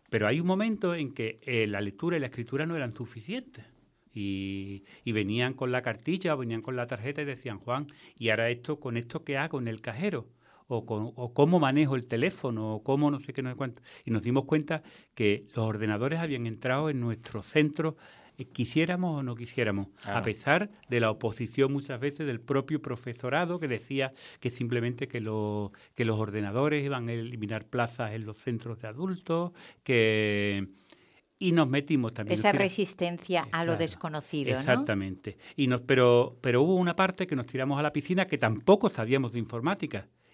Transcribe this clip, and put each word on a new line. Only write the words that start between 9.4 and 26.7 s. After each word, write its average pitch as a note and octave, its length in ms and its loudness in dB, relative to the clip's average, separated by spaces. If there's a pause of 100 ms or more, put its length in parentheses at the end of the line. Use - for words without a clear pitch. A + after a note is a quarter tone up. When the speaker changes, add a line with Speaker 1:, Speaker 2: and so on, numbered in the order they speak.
Speaker 1:
en A#2 80 -4
el A2 120 -6
cajero?". C3+ 460 -4 (500)
O A2 100 -4
con, A2 280 -4
o B2 180 -8
cómo E3 280 6
manejo C#3 360 4
el B2 100 -4
teléfono, A2+ 680 -2
o G#2+ 80 -8
cómo C#3+ 280 2
no C#3 80 -2
sé - 140 -14
qué, C3+ 100 -6
no B2+ 80 -6
sé B2 60 -10
cuánto. B2+ 260 -8 (220)
Y A#2 60 -4
nos G#2+ 120 2
dimos C3 220 4
cuenta D#3 380 0 (320)
que G#2 400 2
los A2+ 100 0
ordenadores A2 560 0
habían C3+ 260 -4
entrado C3 440 -2
en C3+ 100 -2
nuestro A2+ 420 -4
centro, D3+ 540 2 (400)
eh, B2 100 -10
quisiéramos E3 720 0
o - 20 -4
no B2 140 -6
quisiéramos, G#2+ 520 -2 (140)
Speaker 2:
Claro. G2+ 160 -2
Speaker 1:
a A2 40 0
pesar D#3+ 480 2 (180)
de A#2+ 120 2
la A2 100 4
oposición A#2 600 0
muchas C3+ 280 -6
veces C#3+ 260 -4
del A#2+ 140 -4
propio C3+ 420 0
profesorado, C#3 800 -4
que D3+ 80 -4
decía C3 440 -4 (280)
que B2 100 -4
simplemente A#2+ 560 -2
que A#2+ 140 -6
lo, G#2 520 -4 (220)
que A#2+ 100 -2
los A2 140 2
ordenadores A2 640 0